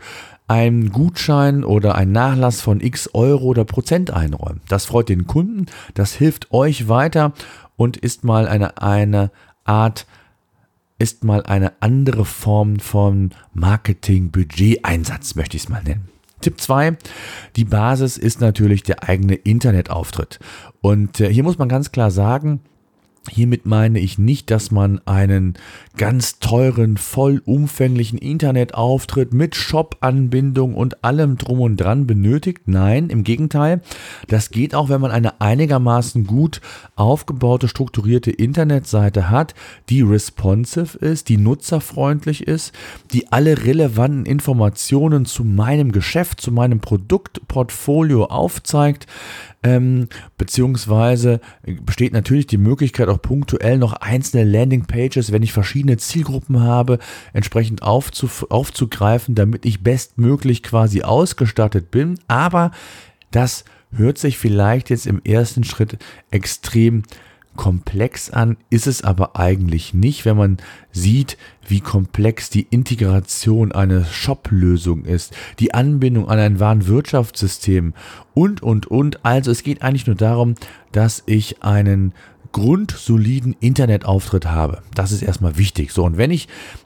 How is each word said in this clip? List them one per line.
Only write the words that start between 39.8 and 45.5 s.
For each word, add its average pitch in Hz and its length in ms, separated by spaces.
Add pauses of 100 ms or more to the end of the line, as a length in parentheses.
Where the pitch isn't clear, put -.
die 131 120
responsive 107 960
ist, - 320
die 110 80
nutzerfreundlich 143 1080
ist, 156 260 (380)
die - 200
alle 143 340
relevanten 135 600
Informationen 135 1000
zu - 180
meinem 113 480